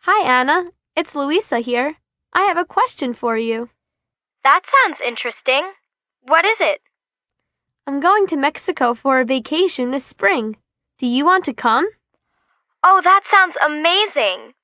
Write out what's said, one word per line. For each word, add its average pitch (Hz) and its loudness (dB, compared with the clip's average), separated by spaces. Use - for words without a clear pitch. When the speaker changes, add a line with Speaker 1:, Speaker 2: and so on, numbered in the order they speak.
Speaker 1:
Hi, 392 0
Anna. 262 2
It's 320 -4
Luisa 285 -2
here. 247 -2
I 359 2
have 370 0
a 349 -2
question 302 -4
for 226 -4
you. 226 -6
Speaker 2:
That 330 2
sounds 508 0
interesting. 254 -4
What 330 0
is 427 0
it? 214 -2
Speaker 1:
I'm 277 -4
going 381 2
to 330 -4
Mexico 277 -2
for 262 0
a 254 0
vacation 262 -2
this 269 -6
spring. 247 -2
Do 254 -2
you 254 0
want 370 2
to 262 -4
come? 247 0
Speaker 2:
Oh, 370 6
that 381 4
sounds 381 2
amazing. 233 -2